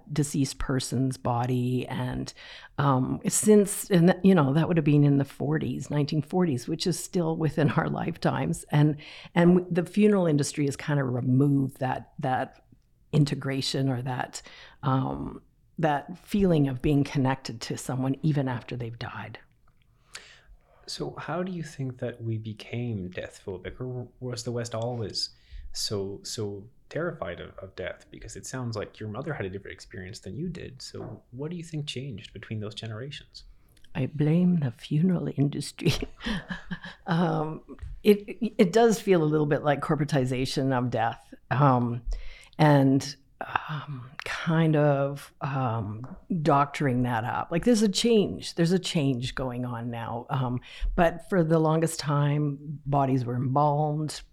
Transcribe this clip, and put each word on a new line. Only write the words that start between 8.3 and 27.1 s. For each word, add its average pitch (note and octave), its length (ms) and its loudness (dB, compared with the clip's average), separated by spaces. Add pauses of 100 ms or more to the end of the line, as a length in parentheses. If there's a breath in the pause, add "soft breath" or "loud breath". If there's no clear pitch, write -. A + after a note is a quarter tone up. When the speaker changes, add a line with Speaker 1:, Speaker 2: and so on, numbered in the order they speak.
Speaker 1:
And, D3 260 4 (380 loud breath)
and F3 260 6
w-, F3+ 120 -6
the E3+ 180 0
funeral G3+ 360 4
industry D3 400 0
has C#3 100 -2
kind D3 240 -2
of C3 140 0
removed C3 640 2
that, C3 400 -4
that C3 440 -4 (500)
integration C3+ 760 0
or B2 140 -2
that, C3 400 -8 (400 loud breath)
um, C3+ 580 -2 (380)
that D#3 400 -2
feeling F3 500 2
of B2+ 140 -6
being C#3+ 220 4
connected C3 580 -2
to - 160 -8
someone C3 440 -4
even C#3+ 260 0
after B2 280 -8
they've A#2 220 -10
died. G#2+ 400 -12 (1500 loud breath)
Speaker 2:
So - 320 -8
how E3 240 -6
do F#3 80 -6
you F3 120 -6
think C3 380 -8
that A#2 220 -8
we A2+ 140 -2
became A2 720 -6
death - 380 -12
phobic, F#2 340 -10
or B2 260 -8 (140)
was A#2+ 220 -8
the B2 100 -6
West A#2 220 -6
always A2+ 560 -6 (420 soft breath)
so, G2 520 -6
so G2+ 380 -8 (280)
terrified C#3+ 500 -6